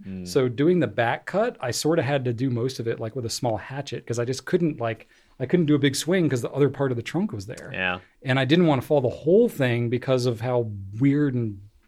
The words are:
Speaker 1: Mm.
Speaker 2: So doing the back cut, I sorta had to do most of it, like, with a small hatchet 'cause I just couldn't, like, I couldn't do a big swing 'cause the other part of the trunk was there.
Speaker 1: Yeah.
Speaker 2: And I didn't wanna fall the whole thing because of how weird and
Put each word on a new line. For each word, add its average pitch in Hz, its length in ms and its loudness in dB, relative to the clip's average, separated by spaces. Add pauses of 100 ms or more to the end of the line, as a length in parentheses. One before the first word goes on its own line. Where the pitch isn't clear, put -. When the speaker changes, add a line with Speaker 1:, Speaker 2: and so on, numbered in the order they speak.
Speaker 1:
Mm. 92 220 -10
Speaker 2:
So 131 220 2
doing 151 300 2
the 131 80 2
back 120 400 -2
cut, 220 340 -2
I 127 100 -4
sorta 156 300 0
had 131 240 -2
to 123 80 0
do 127 160 -2
most 123 300 -2
of 113 80 -6
it, 113 120 -4
like, 113 160 -8
with 123 100 -6
a 113 40 -6
small 110 280 -2
hatchet - 500 -10
'cause 113 120 -4
I 120 60 -2
just 127 200 -6
couldn't, 170 360 0
like, 113 260 -6 (320)
I 131 60 -4
couldn't 175 220 2
do 151 80 4
a 143 40 2
big 139 160 2
swing 170 320 2
'cause 123 140 0
the - 100 -6
other 139 180 2
part 139 220 -2
of 117 60 -2
the 113 60 -6
trunk 185 300 -2
was 98 120 -10
there. 101 260 -14
Speaker 1:
Yeah. 90 280 -2 (240)
Speaker 2:
And 131 160 0
I 131 60 2
didn't 165 200 6
wanna 139 160 4
fall 151 180 2
the 123 100 2
whole 196 380 4
thing 120 420 0
because 123 360 0
of 113 160 0
how 120 300 0 (280)
weird 139 360 4
and 107 240 -2 (280)